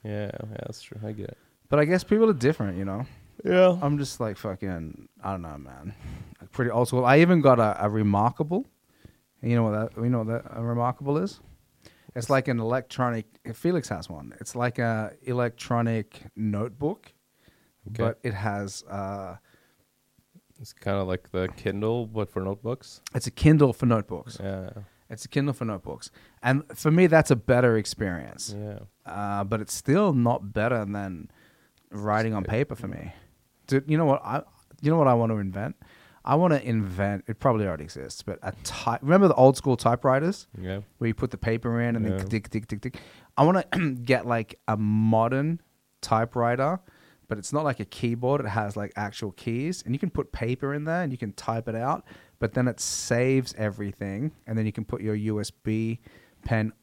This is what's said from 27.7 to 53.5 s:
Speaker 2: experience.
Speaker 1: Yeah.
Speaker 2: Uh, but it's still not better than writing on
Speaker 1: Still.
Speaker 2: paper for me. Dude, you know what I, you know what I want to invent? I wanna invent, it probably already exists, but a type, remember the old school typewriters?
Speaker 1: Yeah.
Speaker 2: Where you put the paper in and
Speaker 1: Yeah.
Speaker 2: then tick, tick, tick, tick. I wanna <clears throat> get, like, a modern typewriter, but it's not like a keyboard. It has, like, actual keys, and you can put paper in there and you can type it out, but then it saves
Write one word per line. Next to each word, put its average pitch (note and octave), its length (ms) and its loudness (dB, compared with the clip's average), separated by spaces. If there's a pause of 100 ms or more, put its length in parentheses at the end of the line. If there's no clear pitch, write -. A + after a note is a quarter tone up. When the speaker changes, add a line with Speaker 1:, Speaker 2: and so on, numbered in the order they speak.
Speaker 2:
experience. F#2 800 -6
Speaker 1:
Yeah. G#2 240 -10 (240)
Speaker 2:
Uh, G2+ 400 -4
but G#2 160 -2
it's G#2+ 140 -8
still F3 400 2
not A#2+ 400 0
better A2 320 0
than G2 460 -8 (580)
writing G#2+ 460 0
on G2+ 80 -2
Speaker 1:
Still. - 80 -4
Speaker 2:
paper A#2 240 -2
for G2 120 -10
me. D#2 240 -10 (540)
Dude, C#3 240 0
you D3+ 80 4
know E3 80 4
what C#3+ 180 4
I, C3 200 -4 (380)
you D3 100 2
know E3 60 4
what D3 100 6
I B2 80 8
want A2+ 160 2
to G#2+ 80 0
invent? G2 360 -6 (480)
I C3+ 120 2
wanna E3 220 4
invent, G2+ 720 -2
it G#2+ 120 -8
probably A2+ 260 2
already D#2 200 -4
exists, - 360 -14
but G2 220 -10
a F#2+ 80 -6 (120)
type, - 380 -4
remember F#3 260 6
the E3 60 6
old C3 240 8
school B2+ 180 2
typewriters? C3 720 0 (100)
Speaker 1:
Yeah. F#2+ 260 -6 (180)
Speaker 2:
Where A#2+ 80 0
you A2 80 0
put B2 160 -4
the G#2+ 80 -10
paper A#2 420 -2
in A#2 140 0
and A2 100 -2
Speaker 1:
Yeah. G2 120 0
Speaker 2:
then F#2+ 120 -4
tick, G#2+ 200 -4
tick, A2 180 -6
tick, G#2 140 -8
tick. - 180 -10 (360)
I C3+ 80 6
wanna F3+ 280 4
<clears throat> C3+ 340 -2
get, A#2+ 220 2
like, A#2 400 -2
a A2 100 0
modern A2+ 800 2 (420)
typewriter, A#2+ 800 0 (480)
but G#2+ 120 -4
it's - 140 -10
not D3+ 100 0
like C#3 160 -2
a G#2 60 -6
keyboard. B2 560 -2
It G#2+ 80 -4
has, G#2 280 -4
like, G#2 180 -6
actual G2+ 360 -6
keys, C3 520 -6
and B2 120 -4
you - 40 -6
can F#3+ 120 -4
put - 200 -6
paper C3 440 -4
in D3 80 -6
there E3 180 -2
and D3+ 100 -4
you B2 60 -8
can G#2 160 -8
type A2+ 340 -4
it A2+ 80 -4
out, B2+ 300 -4 (340)
but A2+ 140 -2
then B2+ 140 2
it A#2 120 -4
saves B2+ 800 0